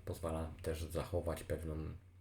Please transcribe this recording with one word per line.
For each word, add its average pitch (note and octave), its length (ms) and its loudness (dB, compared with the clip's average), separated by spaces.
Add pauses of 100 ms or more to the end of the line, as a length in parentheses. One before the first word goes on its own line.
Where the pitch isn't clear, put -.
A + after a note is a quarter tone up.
pozwala D#2+ 460 0 (120)
też D#2+ 220 2
zachować E2 600 2
pewną D#2+ 500 0 (260)